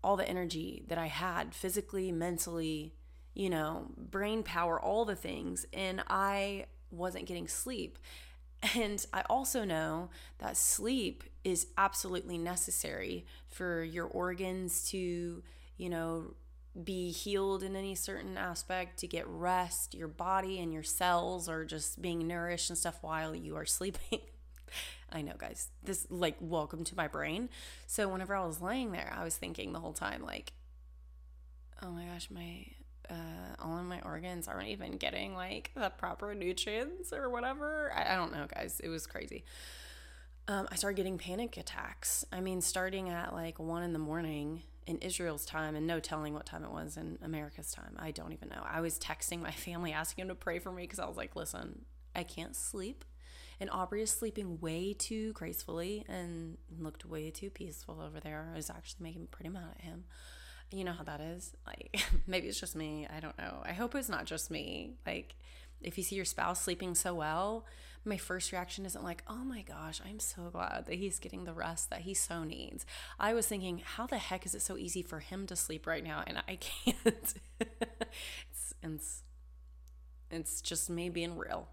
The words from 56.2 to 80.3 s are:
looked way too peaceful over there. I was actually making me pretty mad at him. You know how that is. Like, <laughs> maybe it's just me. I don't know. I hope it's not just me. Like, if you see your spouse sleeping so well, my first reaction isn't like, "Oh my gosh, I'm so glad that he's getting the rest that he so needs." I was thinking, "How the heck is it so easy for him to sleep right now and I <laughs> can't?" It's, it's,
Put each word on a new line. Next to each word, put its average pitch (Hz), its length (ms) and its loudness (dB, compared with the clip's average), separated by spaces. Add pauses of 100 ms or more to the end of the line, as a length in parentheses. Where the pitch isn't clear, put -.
looked 160 360 -6
way 160 260 -4
too 196 180 -6
peaceful 160 520 -8
over 156 180 -6
there. 156 340 -6
I 165 40 -6
was 156 140 -4
actually 170 340 -10
making 165 180 -6
me 165 60 -10
pretty - 220 -8
mad 175 260 -6
at - 60 -12
him. 170 220 -8 (680)
You 190 100 -2
know 180 120 2
how 165 100 -6
that 151 160 -4
is. 165 340 -6 (100)
Like, - 380 -2 (120)
<laughs> - 120 12
maybe 185 220 4
it's - 100 0
just - 160 -2
me. 151 320 -2
I 156 140 -6
don't 156 180 -6
know. - 260 -4
I - 80 -2
hope 226 220 0
it's 269 140 2
not 170 160 0
just - 260 -2
me. - 460 -4 (100)
Like, - 300 -4 (440)
if 175 160 -4
you 190 60 0
see 196 140 0
your 190 80 0
spouse 175 360 2
sleeping 180 360 2
so 180 180 4
well, 175 520 2 (380)
my - 120 2
first 185 340 0
reaction 185 340 -2
isn't 180 200 -4
like, 170 240 -4
"Oh 233 160 -4
my 247 180 -2
gosh, 156 420 -6
I'm 202 140 -8
so 175 320 -2
glad - 360 0
that - 80 0
he's 185 260 0
getting 180 240 -6
the 170 80 -4
rest 165 380 0
that 180 100 -2
he 185 140 -4
so 170 280 2
needs." - 420 -4 (360)
I 214 120 6
was 226 140 6
thinking, 185 320 2
"How 214 280 -4
the 233 120 0
heck 185 260 -2
is - 100 0
it 202 80 0
so 190 140 0
easy 175 260 0
for 160 180 -4
him 196 260 -4
to 185 100 -4
sleep 160 300 0
right 165 160 2
now 156 240 -2
and - 120 -2 (100)
I 185 80 -2
<laughs> - 40 -10
can't?" - 760 4 (1160)
It's, - 320 -4
it's, 156 400 -4 (1080)